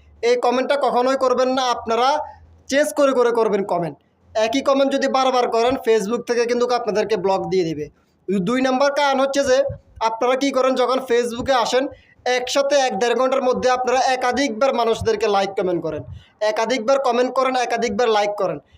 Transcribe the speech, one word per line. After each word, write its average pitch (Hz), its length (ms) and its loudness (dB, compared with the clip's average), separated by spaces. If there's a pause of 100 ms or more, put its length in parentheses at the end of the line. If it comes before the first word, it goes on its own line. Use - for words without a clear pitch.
(220)
এই 240 140 2
কমেন্টটা 254 400 0
কখনোই 247 400 0
করবেন 254 320 2
না, 262 140 0
আপনারা 240 460 0 (600)
চেঞ্জ 294 240 0
করে 277 200 2
করে 240 200 2
করবেন 208 320 0
কমেন্ট। 170 320 -4 (380)
একই 226 260 0
কমেন্ট 277 320 2
যদি 269 160 0
বারবার 254 400 2
করেন, 240 280 0
Facebook 220 460 0
থেকে 240 240 -2
কিন্তু 240 200 0
আপনাদেরকে 214 500 0
ব্লক 190 300 0
দিয়ে 180 180 0
দিবে। 151 220 -6 (420)
দুই 202 340 0
নাম্বার 262 300 2
কারণ 277 280 0
হচ্ছে 277 240 0
যে, 254 120 2 (440)
আপনারা 233 360 0
কি 277 140 0
করেন, 254 240 2
যখন 254 240 0
Facebook-এ 240 560 -2
আসেন, 254 300 0 (400)
একসাথে 277 520 0
এক 254 220 2
দেড় 240 160 2
ঘন্টার 254 280 0
মধ্যে 254 280 0
আপনারা 254 300 0
একাধিকবার 262 720 0
মানুষদেরকে 220 520 0
লাইক 196 240 0
কমেন্ট 180 320 -2
করেন, 151 200 -8 (380)
একাধিকবার 220 580 0
কমেন্ট 254 360 0
করেন, 262 220 0
একাধিকবার 233 520 -2
লাইক 208 280 2
করেন। 170 220 -2 (200)